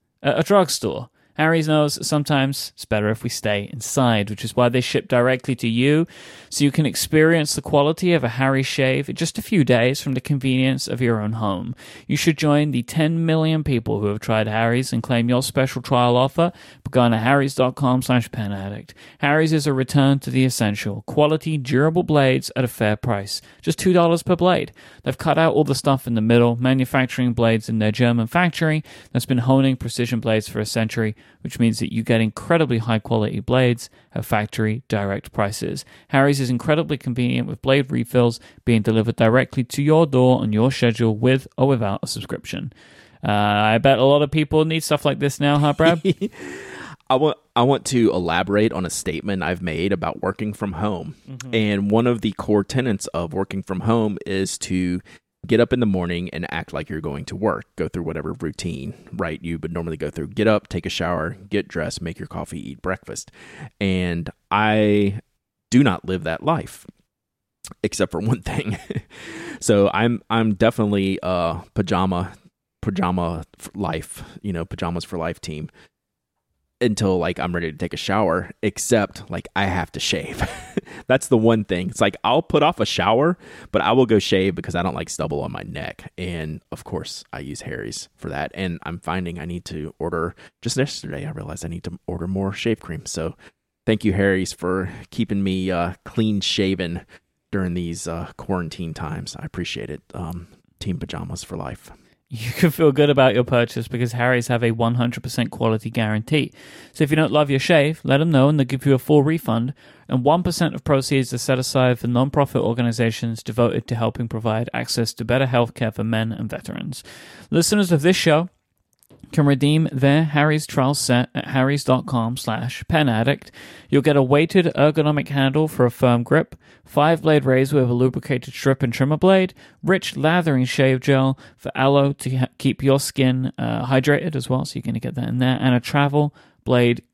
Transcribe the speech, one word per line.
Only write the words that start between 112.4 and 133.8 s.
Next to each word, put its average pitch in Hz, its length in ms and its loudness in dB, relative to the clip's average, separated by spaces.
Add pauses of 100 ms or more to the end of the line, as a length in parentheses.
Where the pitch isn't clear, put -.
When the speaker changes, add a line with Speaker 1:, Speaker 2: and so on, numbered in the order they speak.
Speaker 1:
organizations 117 840 -2
devoted 113 420 0
to 117 100 -4
helping 117 320 -4
provide 113 460 -2
access 120 400 -4
to 113 120 -8
better 127 200 2
healthcare 120 480 0
for 113 100 -6
men 113 280 -2
and 107 180 -6
veterans. - 540 -10 (480)
Listeners 180 400 2
of 151 100 4
this 180 140 4
show 165 340 2 (800)
can 147 160 4
redeem 143 440 4
their 139 340 4
Harry's 151 420 2
trial 139 260 0
set 123 400 2
at - 140 -6
harrys 135 360 0
dot 127 240 2
com 120 280 -2
slash 117 520 -6
pen 151 220 4
addict. 117 420 0 (380)
You'll 139 120 4
get 143 140 4
a 139 80 6
weighted 156 420 4 (100)
ergonomic 147 540 2
handle 139 380 2
for 131 200 2
a 120 40 2
firm 120 300 2
grip, - 340 0 (300)
five-blade 151 580 2
razor 135 340 2
with 127 120 4
a 123 40 2
lubricated 123 600 0
strip - 300 0
and 120 100 -2
trimmer 143 240 0
blade, 185 380 4 (260)
rich - 340 -2
lathering 151 500 2
shave 131 340 2
gel 135 400 2 (180)
for - 160 -10
aloe 139 400 4
to 131 240 -4
ha-, 127 100 0 (120)
keep 135 240 -2
your 139 160 4
skin, 131 580 0
uh, 117 300 -4